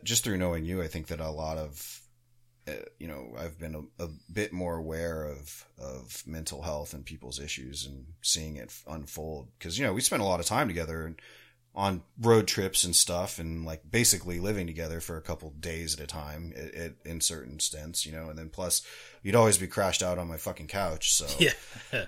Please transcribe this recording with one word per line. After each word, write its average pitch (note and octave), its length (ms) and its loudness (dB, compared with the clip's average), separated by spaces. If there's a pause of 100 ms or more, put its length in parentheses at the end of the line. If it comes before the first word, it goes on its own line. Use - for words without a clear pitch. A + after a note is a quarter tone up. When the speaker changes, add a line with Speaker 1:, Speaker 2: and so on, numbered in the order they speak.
Speaker 1:
just A#2 200 2
through G2+ 140 2
knowing E2+ 260 2
you, F2+ 180 0
I D#2+ 60 -2
think D#2 200 -6
that D#2+ 120 -4
a D#2 100 -2
lot D#2 280 -2
of, D2+ 420 -8 (680)
uh, D2+ 40 -4 (260)
you D#2+ 100 -8
know, C2 300 -10
I've D#2+ 200 -8
been D#2 160 -6 (240)
a, F2 60 -4
a E2+ 40 -2 (240)
bit G#2 200 0
more F2 240 0
aware D#2+ 480 -2
of, C#2+ 400 -10 (140)
of C2 480 -10
mental D#2 360 -6
health D2+ 320 -4
and C#2 120 -12
people's C2 340 -10
issues C#2 460 -8
and C2+ 200 -12 (160)
seeing D#2 340 0
it A#1+ 120 -10
f-, - 200 -18
unfold. D#2 600 -8 (120)
'Cause, F2+ 180 -4
you C#3 80 2
know, G2 60 4
we F#2+ 80 0
spent C#3 220 4
a G2+ 40 4
lot F2+ 140 4
of E2+ 60 -2
time B2 220 2
together D#2+ 380 -2
and E2 140 -10 (520)
on F#2+ 300 2 (180)
road A2+ 280 10
trips F#2+ 340 2
and F2 140 4
stuff F2+ 420 4
and, E2 260 -4
like, D#2+ 240 -6
basically F2 520 4
living G2 260 0
together E2 340 -4
for E2 160 -6
a D#2 60 -8
couple D#2 280 -8
days D#2+ 440 -4
at D2 60 -4
a D2+ 60 -8
time D2+ 500 -8
i-, D#2 300 -8
i-, - 220 -12
in E2 120 -6
certain D2 400 -2
stints, D#2 440 -2
you D2+ 60 -8
know, D#2+ 180 -8
and D#2 80 -8
then D#2+ 140 -8
plus F2+ 320 0 (400)
you'd G2 140 4
always A2 200 10
be F2+ 120 -2
crashed F#2 340 4
out F2+ 160 2
on F2 80 -4
my E2 100 -6
fucking E2+ 300 -6
couch. F2 480 2
So - 120 4 (120)
Speaker 2:
<laughs> - 0 -
Yeah. - 680 2